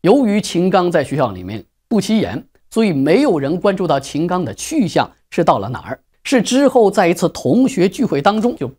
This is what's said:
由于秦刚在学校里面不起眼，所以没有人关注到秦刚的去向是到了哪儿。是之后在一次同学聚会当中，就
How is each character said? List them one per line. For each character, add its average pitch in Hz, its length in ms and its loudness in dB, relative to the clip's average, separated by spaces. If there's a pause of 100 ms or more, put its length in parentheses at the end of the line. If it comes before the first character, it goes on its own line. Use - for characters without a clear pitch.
由 247 220 4
于 208 160 0
秦 180 300 0
刚 202 180 2
在 151 140 2
学 135 140 -4
校 123 160 0
里 90 100 -12
面 98 220 -10 (240)
不 208 120 0
起 214 180 0
眼， 113 260 -4 (260)
所 226 140 0
以 196 80 2
没 147 300 2
有 190 180 0
人 143 180 -4
关 196 180 0
注 180 120 -4
到 143 100 0
秦 143 260 -6
刚 180 200 -2
的 110 100 -8
去 294 320 -2
向 143 240 0 (200)
是 180 120 -2
到 151 160 4
了 92 100 -6
哪 123 120 -8
儿。 104 180 -12 (240)
是 254 180 2
之 262 280 2
后 220 200 4
在 190 200 2
一 180 60 2
次 175 160 -2
同 226 380 0
学 175 200 0
聚 233 160 -2
会 139 180 -2
当 208 180 2
中， 240 140 -2
就 131 140 -8 (100)